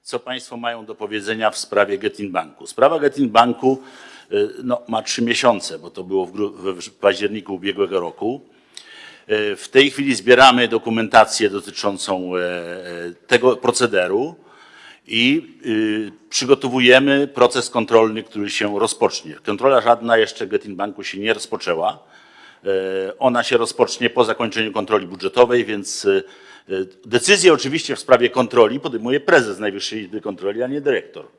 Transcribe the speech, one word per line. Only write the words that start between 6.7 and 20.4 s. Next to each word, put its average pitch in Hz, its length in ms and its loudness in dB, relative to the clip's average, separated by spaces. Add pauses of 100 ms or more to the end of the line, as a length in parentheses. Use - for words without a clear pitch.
w 87 220 -12
październiku 101 600 0
ubiegłego 92 460 -4
roku. 107 400 -6 (840)
E, 107 300 -2
w - 120 -18
tej 139 220 6
chwili 139 240 -2
zbieramy 123 540 6
dokumentację 110 840 2
dotyczącą, 95 880 -6
e, 90 40 0
e, 87 720 -8 (140)
tego 123 300 4
procederu 117 760 0 (760)
i, 127 440 0 (120)
y, 110 640 -4
przygotowujemy 135 1000 2
proces 123 420 0
kontrolny, 110 520 2
który 101 280 -8
się 104 280 -4
rozpocznie. 101 560 -2
Kontrola 120 460 0
żadna 117 360 2
jeszcze 107 300 0